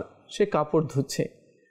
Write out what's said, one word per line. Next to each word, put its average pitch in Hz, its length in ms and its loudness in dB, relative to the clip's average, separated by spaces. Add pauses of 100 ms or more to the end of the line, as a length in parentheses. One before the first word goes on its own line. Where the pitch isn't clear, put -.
(300)
সে - 160 2
কাপড় 156 440 2
ধুচ্ছে। - 360 -2 (460)